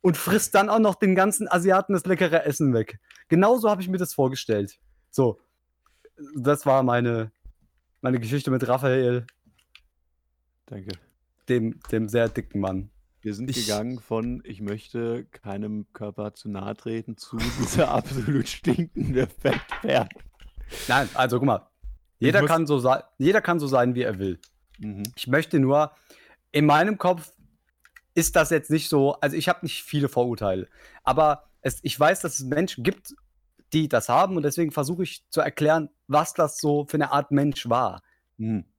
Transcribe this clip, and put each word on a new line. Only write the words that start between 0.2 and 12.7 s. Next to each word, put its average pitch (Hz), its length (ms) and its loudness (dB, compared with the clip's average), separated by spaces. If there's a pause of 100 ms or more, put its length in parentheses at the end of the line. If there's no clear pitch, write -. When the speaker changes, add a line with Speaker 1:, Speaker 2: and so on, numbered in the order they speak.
Speaker 1:
dann 202 140 4
auch 220 120 4
noch 208 160 4
den 190 180 2
ganzen 190 340 2
Asiaten 185 460 2
das 175 100 0
leckere 170 400 2
Essen 143 300 2
weg. - 260 -2 (280)
Genauso 214 420 4
hab 190 100 0
ich 180 80 -6
mir 185 80 -2
das 180 160 -4
vorgestellt. 113 640 0 (320)
So, 127 300 2 (960)
das 143 300 0
war 135 160 4
meine, 120 500 0 (720)
meine 127 180 0
Geschichte 135 300 -4
mit 127 180 0
Raphael. 127 580 0 (1400)
Speaker 2:
Danke. 98 240 -14 (580)
Speaker 1:
Dem, 113 320 0 (100)
dem 110 200 0
sehr 117 180 2
dicken - 320 -6
Mann. 95 300 -4 (320)